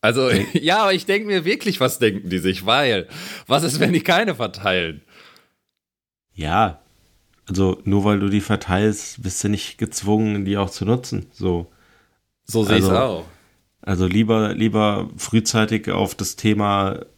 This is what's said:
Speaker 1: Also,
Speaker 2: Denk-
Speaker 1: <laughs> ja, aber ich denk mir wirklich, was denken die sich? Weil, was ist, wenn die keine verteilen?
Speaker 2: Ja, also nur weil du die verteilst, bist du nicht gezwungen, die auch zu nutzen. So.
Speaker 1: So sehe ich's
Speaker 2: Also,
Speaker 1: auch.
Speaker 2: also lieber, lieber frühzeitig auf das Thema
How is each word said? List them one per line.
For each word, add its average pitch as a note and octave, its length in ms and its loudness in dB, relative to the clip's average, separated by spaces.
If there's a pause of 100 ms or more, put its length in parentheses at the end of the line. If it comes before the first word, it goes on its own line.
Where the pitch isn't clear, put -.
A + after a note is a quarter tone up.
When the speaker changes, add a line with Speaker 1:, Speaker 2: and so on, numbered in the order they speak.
Speaker 1:
Also, A#2+ 300 2
Speaker 2:
Denk- G2+ 240 0
Speaker 1:
<laughs> - 80 0
ja, E3+ 200 2
aber G3 120 2
ich - 120 -4
denk G#3+ 200 0
mir F#3 180 -2
wirklich, G3+ 360 -2
was B2+ 180 0
denken G2 300 0
die F2+ 100 -2
sich? F#2 280 -2
Weil, A#2+ 400 2 (400)
was C#3+ 160 2
ist, - 180 -2
wenn G3 120 2
die E3 100 2
keine F#3+ 320 2
verteilen? F#2 680 -2 (1300)
Speaker 2:
Ja, E2+ 460 0 (640)
also F#2 380 2
nur G2 200 2
weil G#2 160 4
du G2 80 0
die G2+ 120 2
verteilst, G2+ 840 -2
bist F2+ 220 -6
du G#2 40 0
nicht - 300 -4
gezwungen, G#2 640 0
die G2+ 120 0
auch G2 140 0
zu - 140 -6
nutzen. A2 480 -2
So. F2 380 -4 (720)
Speaker 1:
So A2 200 0
sehe G#2+ 140 4
ich's F#2+ 100 4
Speaker 2:
Also, F#2+ 100 4
Speaker 1:
auch. G2+ 260 -2 (580)
Speaker 2:
also F#2 240 0
lieber, G#2+ 480 2
lieber G#2+ 600 0
frühzeitig A2 760 0
auf F#2+ 240 0
das - 220 -8
Thema G2+ 680 0 (140)